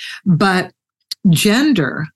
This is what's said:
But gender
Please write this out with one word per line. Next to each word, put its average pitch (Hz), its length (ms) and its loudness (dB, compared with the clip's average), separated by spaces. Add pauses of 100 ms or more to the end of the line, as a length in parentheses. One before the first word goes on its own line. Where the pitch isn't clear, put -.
(260)
But 185 460 0 (580)
gender 208 880 0